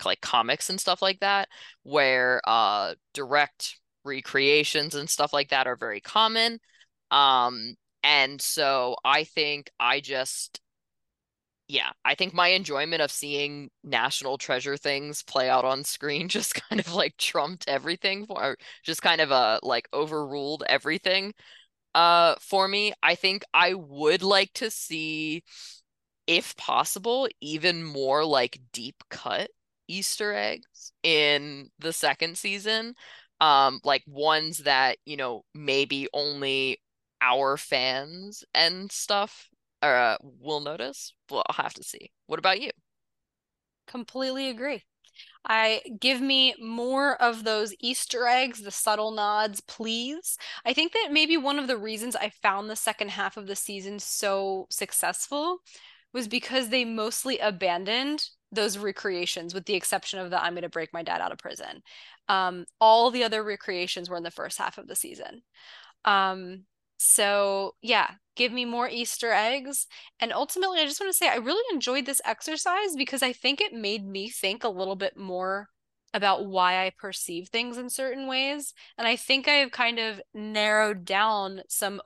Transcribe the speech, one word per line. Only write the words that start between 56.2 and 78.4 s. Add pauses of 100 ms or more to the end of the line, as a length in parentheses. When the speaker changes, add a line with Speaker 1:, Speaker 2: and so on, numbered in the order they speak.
Speaker 2:
because
they
mostly
abandoned (240)
those
recreations,
with
the
exception
of
the
"I'm
gonna
break
my
dad
out
of
prison." (460)
Um, (160)
all
the
other
recreations
were
in
the
first
half
of
the
season. (640)
Um, (340)
so,
yeah, (260)
give
me
more
Easter
eggs. (340)
And
ultimately,
I
just
wanna
say
I
really
enjoyed
this
exercise
because
I
think
it
made
me
think
a
little
bit
more (460)
about
why
I
perceive
things
in
certain
ways. (240)